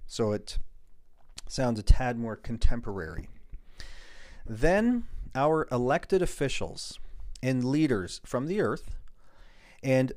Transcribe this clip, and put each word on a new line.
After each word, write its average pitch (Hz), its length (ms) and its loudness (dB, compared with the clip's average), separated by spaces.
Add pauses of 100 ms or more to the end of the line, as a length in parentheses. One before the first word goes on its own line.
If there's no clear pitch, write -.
so 107 260 0
it - 260 -2 (880)
sounds 120 320 0
a 104 40 -4
tad 123 360 6
more 113 180 -4
contemporary. 98 920 2 (1120)
"Then 196 640 2 (260)
our 151 380 2
elected 135 480 2
officials - 800 -4 (420)
and 127 220 0
leaders 127 600 0
from 127 200 -4
the 196 140 -2
earth, 127 340 -2 (880)
and 131 340 4